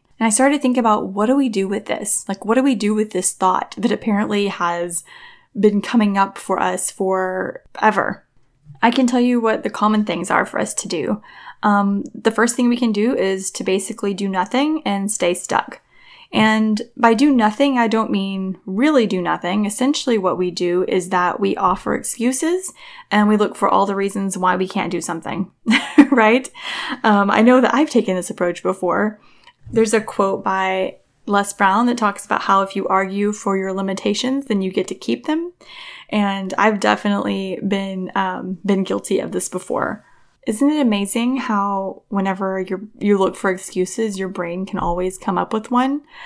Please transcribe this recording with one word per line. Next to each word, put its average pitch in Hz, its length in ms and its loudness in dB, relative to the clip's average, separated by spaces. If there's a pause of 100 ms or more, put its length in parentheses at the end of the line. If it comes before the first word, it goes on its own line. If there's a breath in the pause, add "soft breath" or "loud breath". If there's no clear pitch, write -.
(200)
And 226 80 2
I - 20 2
started 277 280 4
to 285 40 -4
think 254 160 2
about, 226 300 2
what 196 180 -2
do 254 100 2
we 269 140 2
do 196 180 -2
with 202 200 -4
this? - 420 -4
Like, 196 160 -8
what 220 100 2
do 254 80 4
we 269 120 2
do 208 180 0
with 214 180 -2
this 185 220 -2
thought - 440 0
that 208 140 0
apparently 208 560 0
has 175 560 -4 (560 loud breath)
been 208 220 4
coming 208 360 2
up 196 200 0
for 185 220 -2
us 185 320 -2
forever? 190 1300 -2 (580)
I 240 80 6
can 262 160 4
tell 240 140 2
you 247 180 4
what 226 240 0
the 208 60 -4
common 214 360 2
things 175 240 -4
are 175 160 4
for - 140 -6
us 208 160 -4
to - 120 -6
do. 208 340 -4 (420 loud breath)
Um, 202 400 2 (100)
the - 180 -2
first 233 240 0
thing 240 140 2
we 240 80 0
can 240 140 0
do 214 240 0
is 190 360 -2
to - 120 -10
basically 196 500 -2
do 196 140 -4
nothing 247 580 0
and 202 240 -2
stay 175 240 0
stuck. - 480 -4 (520 loud breath)
And 220 480 2 (160)
by 233 160 6
do 277 200 4
nothing, 247 440 2
I 233 100 2
don't 220 220 0
mean 190 560 -4
really 247 400 4
do 185 160 -2
nothing. 175 440 -2
Essentially 247 520 0
what 185 200 0
we 180 120 0
do 175 380 0
is 180 220 0
that 180 300 0
we 196 160 0
offer 196 380 0
excuses 320 800 -2 (380 loud breath)
and 208 180 4
we 214 80 4
look 208 180 0
for - 140 0
all 196 160 4
the 196 100 -2
reasons 196 400 -2
why 185 200 0
we 185 120 -2
can't 180 240 -4
do 170 80 -4
something, 165 520 -6 (300)
<laughs> - 300 4
right? 240 380 4 (540 loud breath)
Um, 202 260 4
I 214 140 4
know 254 180 8
that - 120 2
I've 294 180 2
taken 202 240 2
this 180 160 -6
approach 175 320 -4
before. 190 580 -2 (500 soft breath)
There's 220 220 2
a 220 80 2
quote 196 420 -2
by 190 540 -2 (300)
Les 202 260 0
Brown 202 320 2
that 240 140 0
talks 208 260 -2
about - 160 0
how 196 220 4
if 190 120 -6
you 190 120 -2
argue 190 440 0
for 202 240 -4
your 190 160 -2
limitations, 208 720 -2
then 202 160 0
you 185 100 -2
get 190 160 -2
to 185 80 -8
keep 240 300 -6
them. 339 280 -2 (560 loud breath)
And 196 480 -2
I've 208 220 2
definitely 202 880 0
been, 190 500 -4
um, 185 500 -4
been 190 180 2
guilty 196 360 -2
of - 120 -6
this 180 180 -4
before. - 540 -6 (420 soft breath)
Isn't 254 240 0
it 302 120 0
amazing 233 560 0
how 202 720 -2
whenever 190 500 -2
you're, 190 220 -6 (180)
you 202 180 4
look 190 200 0
for 196 120 -2
excuses, 190 680 -4
your 190 80 -4
brain 180 380 -6
can 190 120 -6
always 180 400 -2
come 190 200 -4
up 175 160 -2
with 214 180 -6
one? 262 300 0 (240 loud breath)